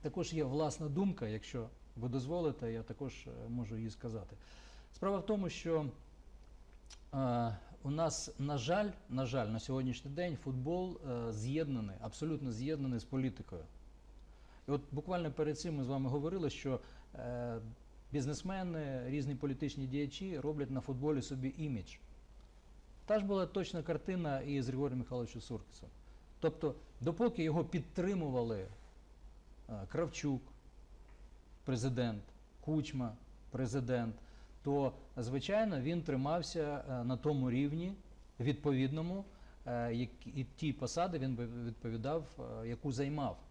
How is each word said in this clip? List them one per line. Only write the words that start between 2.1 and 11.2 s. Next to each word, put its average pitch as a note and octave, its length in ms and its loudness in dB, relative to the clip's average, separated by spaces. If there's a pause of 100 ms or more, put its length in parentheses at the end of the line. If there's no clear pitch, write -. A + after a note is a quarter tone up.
я A2+ 100 -2
також, A#2+ 440 -6
е, A#2+ 220 -8
можу A#2 280 -2
її A2+ 120 -2
сказати. A2 460 -6 (580)
Справа G3 240 2
в F3 80 -2
тому, G3 240 2
що, D#3+ 360 2 (1300)
е, A#2+ 440 4 (260)
у C#3 60 0
нас, D#3+ 500 2
на C#3+ 180 2
жаль, F3+ 320 4 (200)
на B2+ 160 2
жаль, A#2+ 220 2
на A2 120 2
сьогоднішній C3 520 0
день E3 320 0
футбол, D#3+ 540 0 (120)
е, A#2 240 0